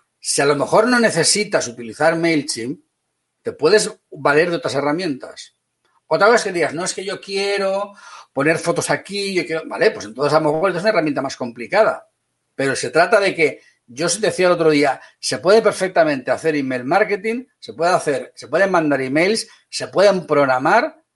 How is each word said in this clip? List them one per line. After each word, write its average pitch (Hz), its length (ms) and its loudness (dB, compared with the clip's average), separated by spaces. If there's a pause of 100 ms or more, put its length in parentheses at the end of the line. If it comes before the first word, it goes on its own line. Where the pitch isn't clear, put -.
(180)
si - 240 -2
a 139 40 2
lo 147 100 2
mejor 180 320 2
no 247 100 2
necesitas 190 720 0
utilizar 120 480 -2
MailChimp, 151 680 -4 (600)
te 113 100 -6
puedes 180 380 2 (200)
valer 151 400 2
de 170 60 -2
otras 156 180 -6
herramientas. 147 840 -6 (500)
Otra 160 200 2
cosa 233 100 6
es 208 80 0
que 196 80 -4
digas, 147 220 -2
"No, 170 100 -6
es 180 80 -6
que 190 120 -10
yo 202 160 -8
quiero 196 720 -4 (400)
poner 156 260 0
fotos 165 320 -4
aquí, 196 440 -4
yo 170 120 -2
quiero", 160 200 -6
vale, 113 260 0
pues 107 140 -12
entonces 135 280 -2
a 156 60 4
lo 151 120 0
mejor 165 180 0
es 170 100 -6
una 214 100 2
herramienta 156 320 0
más 135 140 -8
complicada. 120 720 -2 (460)
Pero 135 200 0
se 120 160 -4
trata 180 300 4
de 196 140 0
que, 151 280 0 (240)
yo 131 200 -6
os 180 140 -2
decía 180 260 0
el 180 60 4
otro 165 180 2
día, 143 300 2 (180)
se - 200 -6
puede 208 240 4
perfectamente 165 680 0
hacer 156 240 0
email 131 300 -4
marketing, 202 600 -2 (120)
se - 140 -16
puede 165 200 0
hacer, 135 440 -2
se 123 100 -18
pueden 180 240 0
mandar 151 300 0
emails, 165 480 0 (200)
se - 200 -10
pueden 180 380 2
programar, 147 760 2 (140)